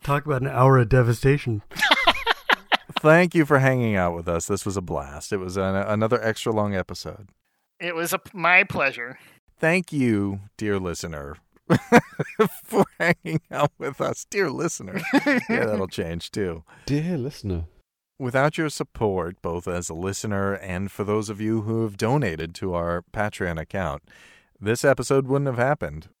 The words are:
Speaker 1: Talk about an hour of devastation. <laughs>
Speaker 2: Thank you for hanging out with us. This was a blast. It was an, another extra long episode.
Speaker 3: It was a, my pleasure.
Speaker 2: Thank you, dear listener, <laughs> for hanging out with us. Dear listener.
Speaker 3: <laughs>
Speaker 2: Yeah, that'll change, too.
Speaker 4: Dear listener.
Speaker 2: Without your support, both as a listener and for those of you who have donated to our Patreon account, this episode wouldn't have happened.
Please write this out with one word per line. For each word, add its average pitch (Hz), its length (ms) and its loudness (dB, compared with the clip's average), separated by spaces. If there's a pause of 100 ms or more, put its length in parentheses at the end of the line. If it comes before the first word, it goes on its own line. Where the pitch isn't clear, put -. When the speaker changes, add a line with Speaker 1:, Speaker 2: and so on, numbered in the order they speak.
Speaker 1:
Talk 143 240 0
about 135 160 -2
an 139 60 -2
hour 131 300 6
of 117 100 4
devastation. 123 720 4 (680)
<laughs> - 680 -2
Speaker 2:
Thank 165 340 6
you 165 120 4
for 143 140 4
hanging 127 360 2
out 87 180 2
with 85 140 -6
us. 85 180 0
This 98 200 -2
was 98 100 -4
a 95 60 -4
blast. 73 500 -8
It 104 60 -2
was 92 180 -6
an, 95 180 0
another 107 480 0
extra 113 300 -2
long 104 220 0
episode. 92 540 -8 (500)
Speaker 3:
It 175 160 -6
was 165 180 -2
a, 185 80 -2 (120)
my 180 320 4
pleasure. 131 540 -4 (400)
Speaker 2:
Thank 170 340 0
you, 101 480 2 (160)
dear 104 220 0
listener, 80 580 -6 (320)
<laughs> 180 80 4 (880)
for 196 200 2 (140)
hanging 165 420 0 (100)
out 143 280 0
with - 220 -8
us. 135 300 -4
Dear 190 200 0
listener. 170 560 -6
Speaker 3:
<laughs> - 60 -4 (140)
Speaker 2:
Yeah, 262 140 2 (260)
that'll 101 220 -2
change, 85 420 -6
too. 87 340 -6 (220)
Speaker 4:
Dear 156 320 -2
listener. 90 480 -6 (520)
Speaker 2:
Without 135 380 0
your 156 140 -2
support, 95 720 -2
both 85 260 -4
as 87 220 -4
a 80 40 -10
listener 98 600 -2
and 95 360 -6
for - 140 -6
those 104 240 0
of 101 120 -8
you 110 220 0
who 113 200 -2
have 101 160 -4
donated 95 580 0
to 92 180 -6
our 85 380 -2
Patreon 98 480 -4
account, 80 420 -6 (560)
this 110 260 -2
episode 135 420 2
wouldn't 139 220 0
have 120 100 -4
happened. 85 500 -2 (120)